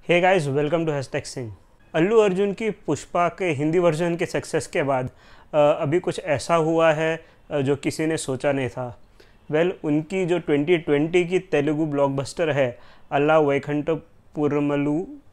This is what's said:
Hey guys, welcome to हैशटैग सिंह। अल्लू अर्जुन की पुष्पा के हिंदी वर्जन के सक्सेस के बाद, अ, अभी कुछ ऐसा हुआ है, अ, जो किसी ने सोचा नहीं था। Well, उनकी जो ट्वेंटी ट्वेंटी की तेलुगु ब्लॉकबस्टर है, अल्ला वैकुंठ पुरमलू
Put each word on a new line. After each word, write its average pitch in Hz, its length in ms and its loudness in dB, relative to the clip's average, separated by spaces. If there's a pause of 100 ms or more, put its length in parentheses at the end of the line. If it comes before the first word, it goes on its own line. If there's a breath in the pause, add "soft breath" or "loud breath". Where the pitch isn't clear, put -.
(100)
Hey 180 140 4
guys, 151 340 2
welcome 156 260 0
to 160 60 -2
हैशटैग 143 320 -6
सिंह। 117 300 -12 (420)
अल्लू 196 240 4
अर्जुन 202 340 2
की 214 180 -4
पुष्पा 175 580 -2
के 180 160 -6
हिंदी 156 340 0
वर्जन 170 380 2
के 165 100 -4
सक्सेस 156 400 -4
के 175 160 -4
बाद, 131 280 -2 (440 soft breath)
अ, 151 260 4
अभी 160 200 0
कुछ 175 240 -6
ऐसा 156 300 0
हुआ 165 380 4
है, 160 320 -2 (260 soft breath)
अ, 147 100 -2
जो 139 160 2
किसी 156 300 -4
ने 160 100 0
सोचा 143 360 -2
नहीं 135 160 -2
था। 123 320 -10 (520 soft breath)
Well, 165 180 2 (140)
उनकी 156 420 0
जो 175 120 0
ट्वेंटी 151 400 2
ट्वेंटी 160 460 2
की 180 140 0
तेलुगु 156 480 0
ब्लॉकबस्टर 143 640 -2
है, 131 280 0 (320 soft breath)
अल्ला 151 280 4
वैकुंठ 147 520 0 (440)
पुरमलू 147 760 0 (240)